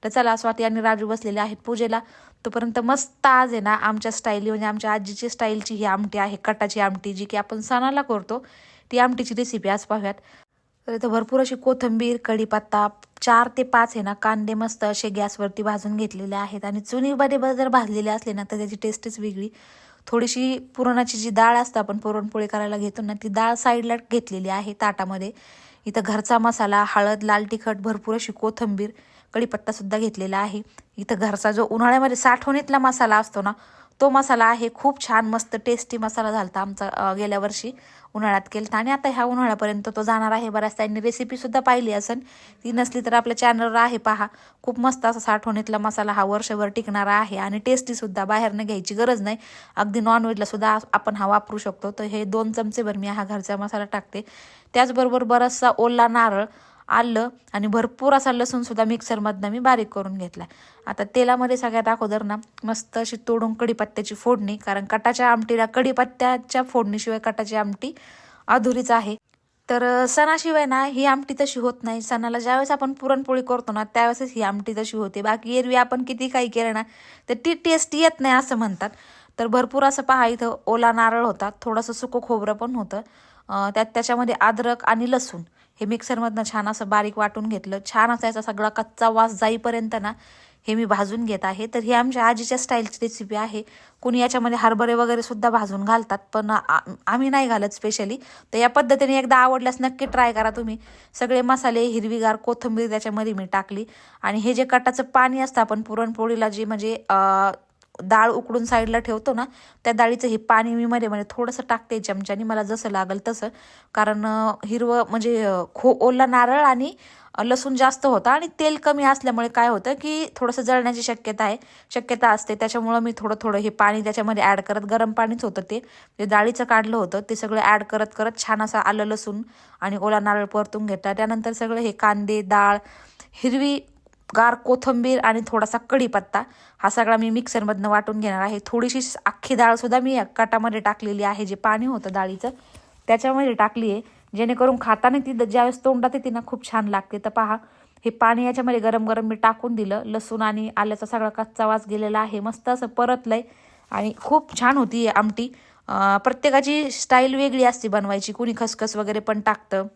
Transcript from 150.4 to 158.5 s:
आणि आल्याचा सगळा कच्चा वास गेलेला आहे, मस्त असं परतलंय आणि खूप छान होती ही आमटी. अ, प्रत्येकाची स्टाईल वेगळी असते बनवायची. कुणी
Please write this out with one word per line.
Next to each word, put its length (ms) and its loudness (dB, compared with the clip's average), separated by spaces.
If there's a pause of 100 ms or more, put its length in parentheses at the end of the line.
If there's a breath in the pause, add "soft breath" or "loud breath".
आणि 360 -2
आल्याचा 280 -2
सगळा 240 -2
कच्चा 380 -4
वास 220 0
गेलेला 300 -2
आहे, 200 -4
मस्त 300 -6
असं 160 -2
परतलंय 560 0 (500 soft breath)
आणि 300 -4
खूप 380 0
छान 180 4
होती 200 0
ही 100 2
आमटी. 420 0 (380 loud breath)
अ, 300 2
प्रत्येकाची 760 2
स्टाईल 440 2
वेगळी 280 2
असते 240 2
बनवायची. 440 -2
कुणी 260 -4